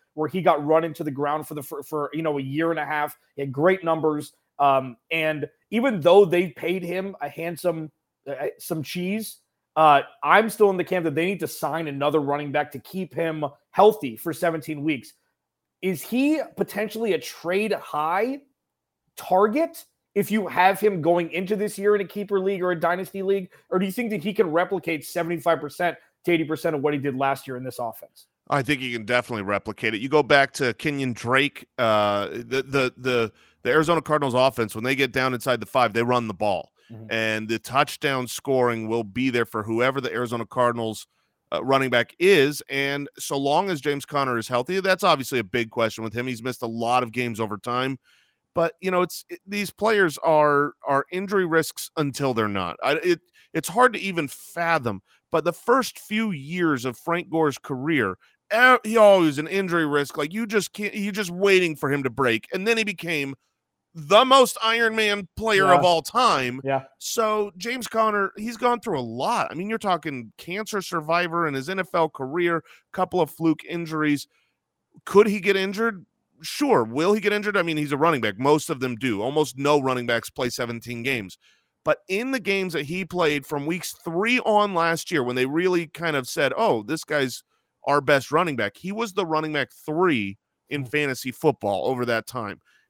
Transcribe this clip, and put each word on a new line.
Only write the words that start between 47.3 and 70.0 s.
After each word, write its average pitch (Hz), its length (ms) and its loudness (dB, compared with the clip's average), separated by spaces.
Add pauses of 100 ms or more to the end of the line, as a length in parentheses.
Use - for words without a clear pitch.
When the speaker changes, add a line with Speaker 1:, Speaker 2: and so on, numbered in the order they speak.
Speaker 2:
over 104 180 -4
time. 127 400 -4 (560)
But, 170 260 0
you 185 120 -2
know, 180 100 2
it's, - 260 -6
it, 175 160 -16
these 202 280 -6
players 202 460 2
are, 147 560 4 (120)
are 139 240 2
injury 190 360 -2
risks 160 500 -2
until 139 360 -2
they're 110 140 0
not. 95 340 -4
I, 135 120 0 (100)
it, 170 180 0 (320)
it's 156 160 -4
hard 240 260 4
to - 40 -6
even 170 300 -4
fathom. 156 760 -4 (300)
But 160 100 2
the 165 100 0
first 240 460 0
few 214 320 -4
years 151 540 -2
of 127 120 -4
Frank 170 320 -4
Gore's 156 300 0
career, 131 580 -2 (380)
e-, 254 300 8
he 220 120 0
always 190 420 8
an 156 100 -4
injury 175 380 0
risk. 143 300 0
Like, 151 160 -4
you 226 140 -4
just 202 260 -2
can't, 208 220 -6
you're 208 160 -4
just 185 220 -4
waiting 185 420 4
for 139 180 -2
him 143 120 -2
to 127 60 -2
break. 113 440 0
And 185 100 -4
then 226 140 2
he 220 60 0
became 160 500 -6 (640)
the 185 280 6
most 262 360 6
Iron 226 320 2
Man 208 320 0 (100)
player 196 360 4
of 175 100 8
Speaker 1:
Yeah. 180 60 6
Speaker 2:
all 165 140 4
time. 139 600 2
Speaker 1:
Yeah. 135 220 -2 (140)
Speaker 2:
So 214 580 -2
James 233 320 -8
Conner, 214 480 2
he's 220 220 -8
gone 240 220 2
through 165 200 -2
a - 0 -
lot. 131 500 -2
I 107 40 -12
mean, 185 160 -6
you're 226 80 -2
talking 147 580 -4